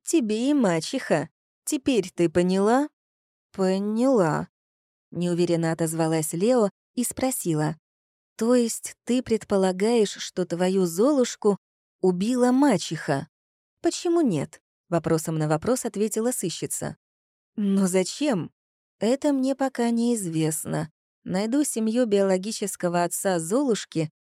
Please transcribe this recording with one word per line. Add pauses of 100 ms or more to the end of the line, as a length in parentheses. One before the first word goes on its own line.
тебе
и
мачеха. (360)
Теперь
ты
поняла? (640)
Поняла. (600)
Неуверенно
отозвалась
Лео (240)
и
спросила: (600)
«То
есть (100)
ты
предполагаешь,
что
твою
Золушку (440)
убила
мачеха?» (520)
«Почему
нет?» — (280)
вопросом
на
вопрос
ответила
сыщица. (580)
«Но
зачем?» (480)
«Это
мне
пока
неизвестно. (340)
Найду
семью
биологического
отца
Золушки (120)